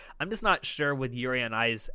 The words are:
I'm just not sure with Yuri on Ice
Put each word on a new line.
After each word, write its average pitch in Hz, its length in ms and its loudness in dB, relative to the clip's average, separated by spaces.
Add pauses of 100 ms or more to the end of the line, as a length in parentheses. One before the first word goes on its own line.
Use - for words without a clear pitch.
(200)
I'm 170 100 0
just 220 120 -4
not 196 220 4
sure 143 300 0
with 131 200 -2
Yuri 127 280 0
on 113 120 -2
Ice 113 400 2